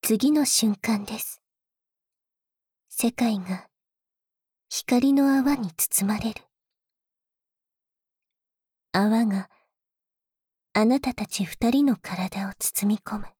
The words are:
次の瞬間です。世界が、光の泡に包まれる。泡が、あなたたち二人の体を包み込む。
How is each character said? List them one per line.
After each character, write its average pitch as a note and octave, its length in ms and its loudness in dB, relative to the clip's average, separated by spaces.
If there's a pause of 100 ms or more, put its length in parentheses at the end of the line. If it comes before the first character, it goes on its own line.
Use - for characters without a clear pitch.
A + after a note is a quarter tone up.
次 A3+ 280 2
の D4+ 140 4
瞬 G#3+ 300 2
間 G3+ 300 -2
で G#3+ 140 -12
す。 - 240 -12 (1500)
世 - 220 0
界 A3+ 260 0
が、 F#3 300 -8 (1000)
光 C4 460 2
の C#4 240 4
泡 C4+ 180 2
に A3 180 -4
包 - 360 -2
ま G#3+ 100 -2
れ A3+ 140 -4
る。 - 80 -16 (2500)
泡 G#3+ 340 4
が、 G3 240 -2 (1200)
あ G#3+ 120 4
な B3+ 140 4
た B3+ 140 -4
た - 140 -8
ち - 180 -6
二 - 240 -2
人 C#4 160 2
の A#3+ 120 2
体 F#3+ 520 -8
を G3 80 -14
包 - 380 -2
み - 40 -6
込 - 200 -8
む。 G#3 80 -8 (120)